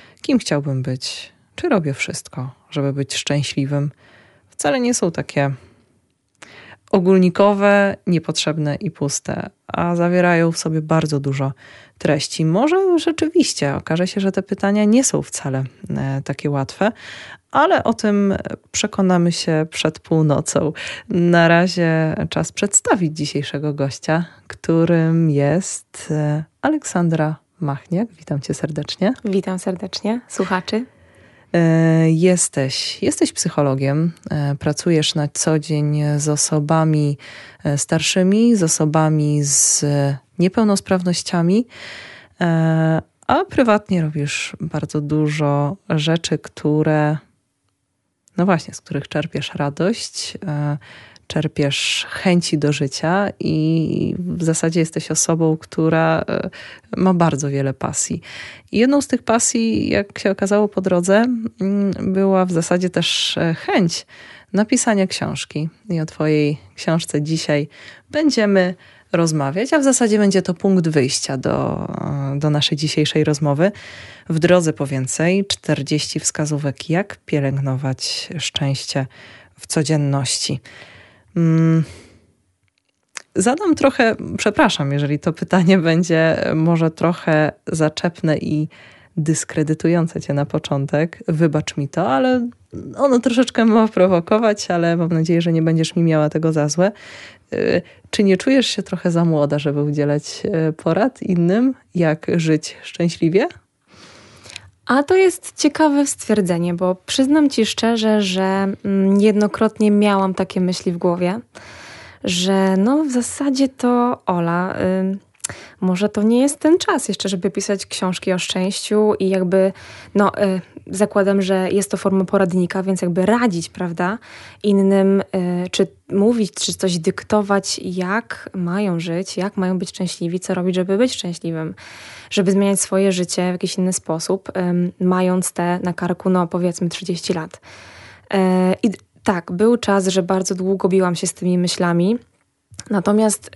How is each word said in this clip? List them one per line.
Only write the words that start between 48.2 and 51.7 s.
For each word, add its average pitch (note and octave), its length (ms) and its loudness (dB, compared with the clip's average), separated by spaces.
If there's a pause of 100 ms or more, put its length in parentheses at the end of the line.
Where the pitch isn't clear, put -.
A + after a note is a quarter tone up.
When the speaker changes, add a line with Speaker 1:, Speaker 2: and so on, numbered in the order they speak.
Speaker 1:
no F3 80 0
właśnie, F3 280 0
z - 80 -18
których C#3+ 260 -8
czerpiesz D3 480 -6
radość, D3+ 840 -4 (100)
e, D3 300 -2 (500)
czerpiesz - 800 -2